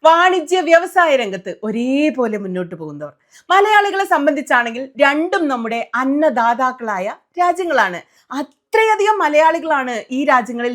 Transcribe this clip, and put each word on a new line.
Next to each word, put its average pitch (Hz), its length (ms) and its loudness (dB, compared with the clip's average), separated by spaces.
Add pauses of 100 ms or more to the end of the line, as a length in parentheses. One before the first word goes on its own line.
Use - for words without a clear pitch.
വാണിജ്യ 349 560 4
വ്യവസായ 330 560 2
രംഗത്ത് 196 360 -4 (100)
ഒരേപോലെ 240 760 -2
മുന്നോട്ട് 180 360 -8
പോകുന്നവർ. 147 380 -14 (380)
മലയാളികളെ 403 540 2
സംബന്ധിച്ചാണെങ്കിൽ 269 840 -2 (160)
രണ്ടും 320 480 0
നമ്മുടെ 233 380 -6 (120)
അന്നദാതാക്കളായ 247 1040 0 (340)
രാജ്യങ്ങളാണ്. 320 600 0 (380)
അത്രയധികം 427 800 0
മലയാളികളാണ് 302 920 0
ഈ 262 140 -4
രാജ്യങ്ങളിൽ 247 500 0